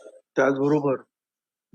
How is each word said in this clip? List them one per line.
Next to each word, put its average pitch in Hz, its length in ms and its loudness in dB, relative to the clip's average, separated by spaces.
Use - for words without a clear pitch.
त्याचबरोबर 139 600 0